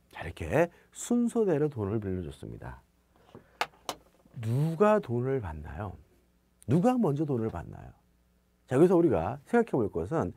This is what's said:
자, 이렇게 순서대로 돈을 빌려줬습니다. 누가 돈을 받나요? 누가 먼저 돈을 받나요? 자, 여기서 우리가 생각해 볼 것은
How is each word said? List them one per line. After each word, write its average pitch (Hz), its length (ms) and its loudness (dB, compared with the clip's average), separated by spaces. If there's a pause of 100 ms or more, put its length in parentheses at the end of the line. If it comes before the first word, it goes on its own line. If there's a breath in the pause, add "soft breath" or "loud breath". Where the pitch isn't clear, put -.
(200)
자, - 40 -10
이렇게 87 460 -2 (220 soft breath)
순서대로 220 760 0
돈을 110 320 -2
빌려줬습니다. 69 840 -8 (1600 loud breath)
누가 160 580 2
돈을 127 420 -2
받나요? 80 560 -10 (680)
누가 196 320 4
먼저 160 260 2
돈을 117 240 -2
받나요? 58 420 -10 (760)
자, 127 100 -2
여기서 175 200 8
우리가 120 500 2
생각해 233 240 2
볼 110 200 0
것은 95 460 -2